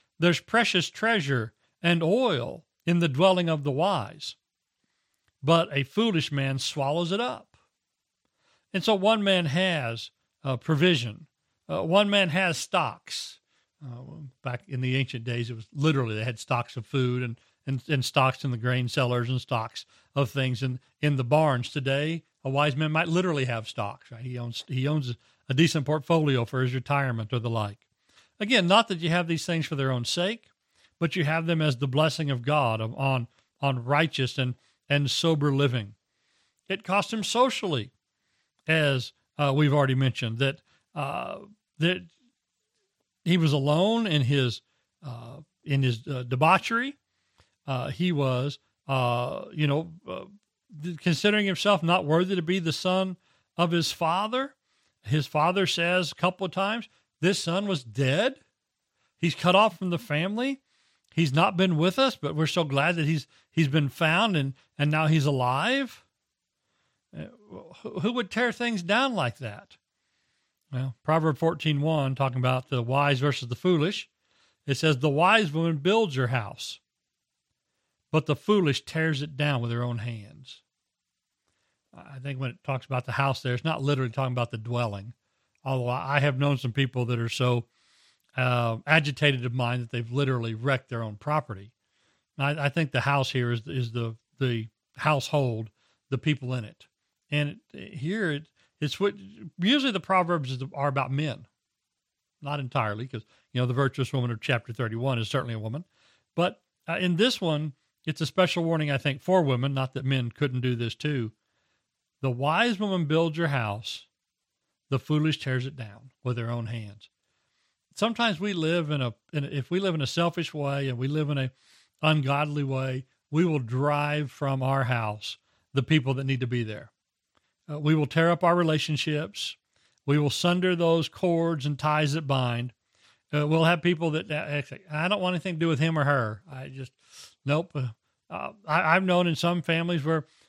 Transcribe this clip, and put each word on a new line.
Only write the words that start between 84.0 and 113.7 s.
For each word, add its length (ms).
talking 200
about 200
the 60
dwelling. 540
Although 240
I, 260
I 60
have 180
known 180
some 140
people 360
that 120
are 80
so, 380
uh, 400
agitated 580
of 80
mind 300
that 80
they've 180
literally 460
wrecked 320
their 160
own 140
property. 560
I, 140
I 180
think 220
the 100
house 300
here 200
is, 140
is 260
the, 240
the 300
household, 720
the 80
people 360
in 100
it. 240
And 280
it, 220
here 360
it, 160
it's 200
what, 140
usually 320
the 80
Proverbs 520
is, 120
are 140
about 240
men. 340
Not 180
entirely, 460
'cause, 200
you 80
know, 60
the 60
virtuous 380
woman 200
of 100
chapter 320
thirty-one 460
is 100
certainly 240
a 60
woman. 240
But, 260
uh, 120
in 180
this 220
one, 340
it's 160
a 40
special 380
warning, 260
I 80
think, 240
for 220
women, 300
not 200
that 100
men 280
couldn't 300
do 140
this 200
too. 360
"The 100
wise 480
woman 260
builds 320
her 100
house, 600